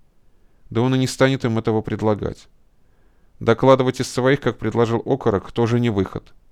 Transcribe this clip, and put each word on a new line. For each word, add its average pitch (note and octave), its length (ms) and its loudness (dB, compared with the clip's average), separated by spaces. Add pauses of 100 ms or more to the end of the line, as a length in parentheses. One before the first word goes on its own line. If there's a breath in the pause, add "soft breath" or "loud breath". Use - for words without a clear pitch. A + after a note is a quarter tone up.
(680)
Да A2+ 120 0
он C3 140 2
и - 20 2
не C3 100 0
станет C3 380 0
им A2+ 140 0
этого A2 220 0
предлагать. G#2+ 680 -4 (920)
Докладывать B2+ 600 2
из B2+ 100 -4
своих, C3+ 320 0
как A#2+ 160 -4
предложил A#2 480 0
Окорок, A#2 460 -2
тоже A#2 280 0
не A#2+ 100 0
выход. - 440 -4 (180)